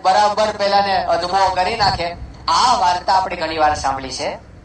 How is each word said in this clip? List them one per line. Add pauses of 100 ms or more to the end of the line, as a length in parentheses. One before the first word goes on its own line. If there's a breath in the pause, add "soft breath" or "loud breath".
બરાબર
પેલાને
અધમો
કરી
નાખે. (320)
આ
વાર્તા
આપણે
ઘણી
વાર
સાંભળી
છે. (260)